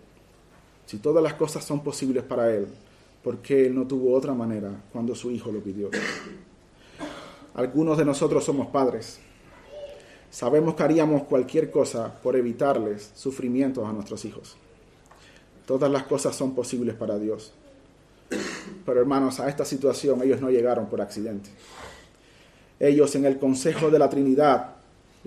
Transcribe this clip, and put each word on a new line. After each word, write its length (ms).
Si 120
todas 260
las 120
cosas 280
son 200
posibles 400
para 300
él, 140
¿por 140
qué 300
él 80
no 100
tuvo 300
otra 180
manera 380
cuando 240
su 160
hijo 200
lo 80
pidió? 300
Algunos 440
de 80
nosotros 380
somos 240
padres. 520
Sabemos 460
que 80
haríamos 400
cualquier 460
cosa 520
por 140
evitarles 800
sufrimientos 720
a 60
nuestros 320
hijos. 320
Todas 260
las 120
cosas 320
son 200
posibles 400
para 220
Dios. 360
Pero, 160
hermanos, 400
a 80
esta 160
situación 600
ellos 180
no 80
llegaron 380
por 140
accidente. 500
Ellos, 360
en 100
el 120
consejo 540
de 80
la 100
Trinidad, 680